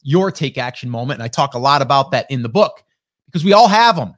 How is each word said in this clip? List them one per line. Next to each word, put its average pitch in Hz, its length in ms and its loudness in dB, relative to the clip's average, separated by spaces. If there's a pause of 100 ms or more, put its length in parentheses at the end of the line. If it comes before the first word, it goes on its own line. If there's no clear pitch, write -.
your 180 300 0
take 135 260 -8
action 123 320 -10
moment. 120 280 -6
And 117 40 -12
I 113 60 -8
talk 143 260 -2
a 123 40 -8
lot 139 240 2
about 139 280 0
that 123 200 -2
in 127 120 -6
the 120 60 -6
book 147 340 -2 (440)
because 160 180 -6
we 196 80 2
all 214 160 6
have 214 300 2
'em, 110 200 -8